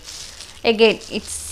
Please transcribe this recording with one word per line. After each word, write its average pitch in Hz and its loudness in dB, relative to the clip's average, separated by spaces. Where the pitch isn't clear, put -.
Again, 214 4
it's - -10